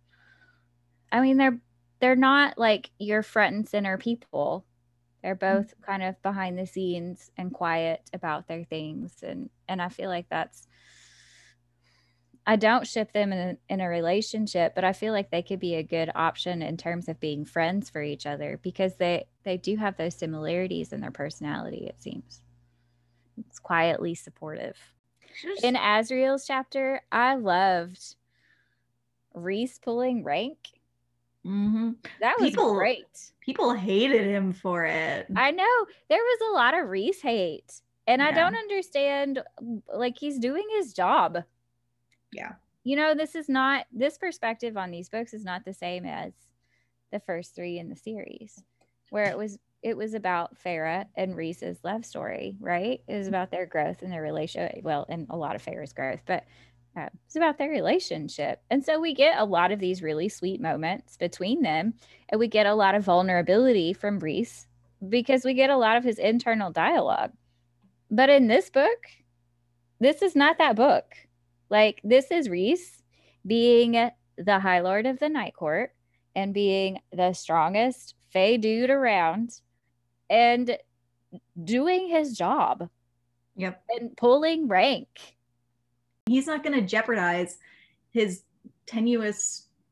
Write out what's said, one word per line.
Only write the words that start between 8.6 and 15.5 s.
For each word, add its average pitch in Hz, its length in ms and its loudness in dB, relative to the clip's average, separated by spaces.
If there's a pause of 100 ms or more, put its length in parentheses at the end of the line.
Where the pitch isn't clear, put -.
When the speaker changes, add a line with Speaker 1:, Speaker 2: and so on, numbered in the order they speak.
Speaker 1:
things. 156 600 -10
And, - 260 -12 (180)
and 185 140 -4
I 175 80 -4
feel - 200 -8
like 175 200 -6
that's, - 380 -8 (1800)
I 220 100 4
don't 220 320 4
ship 220 240 -4
them 202 220 0
in 185 60 -4
a, 180 340 -6
in 190 80 -2
a 180 80 -2
relationship, 175 840 0
but 185 120 0
I 190 80 4
feel 214 200 -4
like 202 180 -2
they 175 100 -2
could 190 180 -6